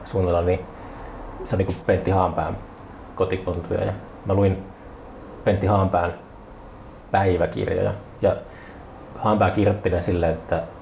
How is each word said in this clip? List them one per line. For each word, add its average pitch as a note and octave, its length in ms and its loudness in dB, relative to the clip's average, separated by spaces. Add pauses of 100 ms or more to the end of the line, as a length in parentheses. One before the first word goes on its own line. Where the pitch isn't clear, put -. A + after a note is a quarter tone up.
suunnalla, F2 380 2
niin F2+ 180 4 (840)
se - 100 -4
on - 40 2
niinku F#2+ 160 2 (120)
Pentti F#2+ 240 4
Haanpään E2+ 460 2 (580)
kotikontuja. F2+ 720 -2
Ja F#2+ 80 0 (340)
mä G2 80 2
luin G2 280 4 (800)
Pentti G2 220 4
Haanpään F#2 480 4 (960)
päiväkirjoja. F#2 800 2 (300)
Ja G2 140 4 (840)
Haanpää G2+ 320 4
kirjoitti G2 400 4
ne F2 100 2
silleen, E2+ 320 2
että - 300 -2 (200)